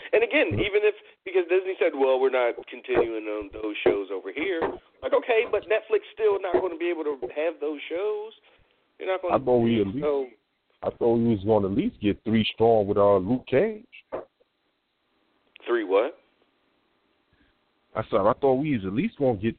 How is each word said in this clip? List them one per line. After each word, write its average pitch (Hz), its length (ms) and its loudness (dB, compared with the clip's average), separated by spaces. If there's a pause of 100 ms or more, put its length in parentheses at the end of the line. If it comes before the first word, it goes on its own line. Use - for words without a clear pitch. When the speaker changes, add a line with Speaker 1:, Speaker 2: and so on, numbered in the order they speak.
(120)
Speaker 1:
and 214 120 4
again, 233 280 2
Speaker 2:
Mm-hmm. 104 160 -2
Speaker 1:
even 208 160 2
if, 208 120 2 (280)
because 180 240 0
Disney 185 320 0
said, 170 160 2
"Well, 131 240 2
we're 131 160 4
not 120 200 2 (120)
continuing 117 580 -2
on 107 280 -8
those 107 300 -8
shows 101 280 2
over 95 200 -8
here." 165 280 -6 (420)
Like, 262 120 -4
okay, 240 360 2
but 196 220 -2
Netflix 214 300 0 (120)
still 208 280 0
not 185 200 -6
gonna 175 160 -4
be 170 120 -4
able 160 160 -4
to 147 100 -4 (180)
have 156 280 -4
those 147 180 -6 (100)
shows. 208 440 -6 (680)
They're - 80 -8
not 185 140 -4
gonna 175 140 -2
Speaker 2:
I - 40 2
thought 127 240 2
we 117 120 4
Speaker 1:
be 107 60 2
Speaker 2:
at 98 60 2
least, 123 160 -6
Speaker 1:
so 143 240 0 (560)
Speaker 2:
I - 60 -2
thought 117 260 2
we 117 140 2
was 101 160 2
gonna 104 260 4
at 104 60 0
least 208 240 -2
get 101 240 0
three 110 180 2 (100)
strong 110 340 4
with, 101 100 0
uh, 101 200 6
Luke 101 300 -2
Cage. 214 380 0 (1800)
Speaker 1:
Three 117 200 -2
what? 104 320 0 (1800)
Speaker 2:
I 110 140 -4
said, 113 120 2
I 107 120 4
thought 131 220 2
we 143 220 -2
was 95 80 -6
at 95 80 -4
least 175 240 -4
gonna 127 200 0
get 110 220 -4